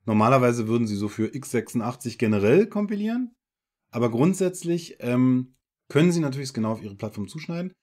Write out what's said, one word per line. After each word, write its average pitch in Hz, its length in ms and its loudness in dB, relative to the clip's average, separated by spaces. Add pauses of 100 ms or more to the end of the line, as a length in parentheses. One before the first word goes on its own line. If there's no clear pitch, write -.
Normalerweise 120 640 4
würden 117 200 2
sie 104 80 -2
so 101 140 -4
für 110 260 -4
x - 160 -12
sechsundachtzig 117 680 -6
generell 110 500 4
kompilieren. 214 680 -4 (560)
Aber 120 180 0
grundsätzlich, 170 920 -2
ähm, 127 560 0 (340)
können 170 220 4
Sie 170 100 0
natürlich 139 280 -4
es - 40 -16
genau 110 180 -2
auf 110 100 -6
Ihre 101 140 -14
Plattform 104 320 -8
zuschneiden. 170 560 -10